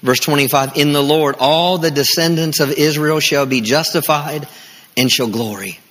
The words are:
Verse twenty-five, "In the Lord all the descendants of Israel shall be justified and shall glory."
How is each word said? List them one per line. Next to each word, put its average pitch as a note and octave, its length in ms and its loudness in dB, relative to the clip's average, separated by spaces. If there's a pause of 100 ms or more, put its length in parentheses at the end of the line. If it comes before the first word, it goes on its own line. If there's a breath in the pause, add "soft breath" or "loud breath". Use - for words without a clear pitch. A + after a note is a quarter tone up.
Verse B2+ 180 2
twenty-five, C#3 560 0
"In D3 160 2
the C#3+ 100 2
Lord D3 380 2
all E3 380 2
the D#3+ 120 0
descendants D#3+ 720 0
of C#3 100 2
Israel D3+ 480 0
shall C#3+ 280 0
be C3 140 0
justified D3 840 -2 (500 loud breath)
and B2+ 140 2
shall B2 160 0
glory." G#2 540 -6 (100)